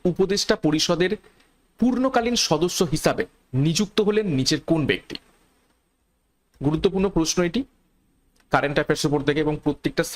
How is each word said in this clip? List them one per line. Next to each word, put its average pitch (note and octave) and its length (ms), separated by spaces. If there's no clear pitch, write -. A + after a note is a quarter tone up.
উপদেষ্টা G3 440
পরিষদের E3 460
পূর্ণকালীন A#3+ 560
সদস্য E3+ 300
হিসাবে C#3 300
নিযুক্ত F3+ 320
হলেন G#3+ 180
নিচের C#3+ 320
কোন D#3+ 200
ব্যক্তি? - 260
গুরুত্বপূর্ণ F#3 400
প্রশ্ন D#3+ 200
এটি, A#3 120
কারেন্ট C#3+ 240
অ্যাফেয়ার্সের D3+ 320
উপর C#3 180
থেকে D3+ 180
এবং D3+ 100
প্রত্যেকটা - 380